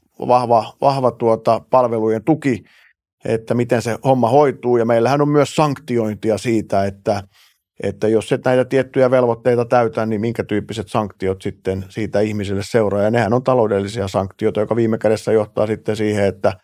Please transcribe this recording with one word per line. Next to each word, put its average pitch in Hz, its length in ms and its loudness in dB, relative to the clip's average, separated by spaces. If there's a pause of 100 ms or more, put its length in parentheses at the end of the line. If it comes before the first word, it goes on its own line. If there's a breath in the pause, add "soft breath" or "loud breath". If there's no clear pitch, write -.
(280)
vahva, 120 540 2
vahva 135 300 2
tuota 113 580 0
palvelujen 113 540 0
tuki, 143 400 0 (640 soft breath)
että 113 280 -4
miten 120 280 0
se 110 220 -4
homma 127 260 2
hoituu. 123 480 2
Ja 113 80 2
meillähän 120 360 2
on 147 80 2
myös 147 260 0
sanktiointia 113 840 -2
siitä, 104 480 0
että, 101 380 -4 (600 soft breath)
että 101 240 -4
jos 110 240 0
et 135 140 -4
näitä 127 200 2
tiettyjä 131 460 0
velvoitteita 120 540 2
täytä, 117 400 0
niin 110 160 -2
minkä 113 220 -4
tyyppiset 101 440 -6
sanktiot 95 540 -4
sitten 95 480 -6
siitä 104 300 -4
ihmiselle 104 440 -4
seuraa. 104 400 0
Ja 107 80 2
nehän 113 220 2
on 131 100 0
taloudellisia 104 640 0
sanktioita, 98 520 -4
joka 104 160 -2
viime 113 220 0
kädessä 110 340 0
johtaa 107 360 0
sitten 107 280 -4
siihen, 104 300 0
että 98 280 -2 (100)